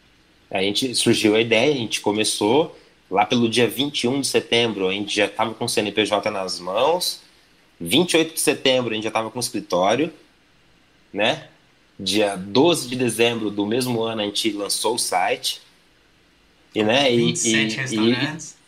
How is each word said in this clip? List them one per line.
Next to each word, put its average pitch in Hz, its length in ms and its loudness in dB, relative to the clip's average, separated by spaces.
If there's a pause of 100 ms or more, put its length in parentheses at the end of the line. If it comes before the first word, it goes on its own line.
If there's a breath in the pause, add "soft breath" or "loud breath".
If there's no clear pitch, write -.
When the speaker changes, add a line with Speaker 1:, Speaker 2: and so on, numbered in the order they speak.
(500)
Speaker 1:
a 98 120 -2
gente, 104 340 -2
surgiu 110 400 4
a 113 60 4
ideia, 117 300 2
a 139 60 0
gente 113 240 -4
começou, 107 760 0 (320 loud breath)
lá 98 160 2
pelo 120 240 2
dia 117 180 2
vinte 139 360 -4
e 120 40 2
um 135 140 0
de 127 60 -2
setembro, 113 600 0
a 92 60 0
gente 101 220 -4
já 104 120 4
tava 113 260 -2
com 120 120 -6
o 117 40 -4
C 117 120 0
N 104 100 -2
P 104 140 2
J 104 240 0
nas 95 300 -6
mãos, 120 600 0 (580 soft breath)
vinte 135 340 2
e 170 40 4
oito 160 180 0
de - 40 -8
setembro 127 520 2
a 110 40 -4
gente 107 100 -4
já 110 60 -4
tava 113 200 -4
com - 60 -10
o - 20 -8
escritório, 110 720 0 (1000)
né? 110 360 0 (520)
Dia 101 360 0
doze 131 520 2
de 123 80 -6
dezembro 117 540 0
do 101 160 -2
mesmo 120 380 -2
ano 113 180 -6
a 104 40 -2
gente 104 260 -2
lançou 104 440 -4
o 120 40 -6
site, 101 640 -2 (1120)
e, 107 100 0
né, 123 280 2
e, 120 60 2
Speaker 2:
Vinte 117 180 2
e - 40 -6
sete 113 160 0
Speaker 1:
e, 110 180 0
e 135 80 -6
Speaker 2:
restaurantes. 123 760 -2 (100)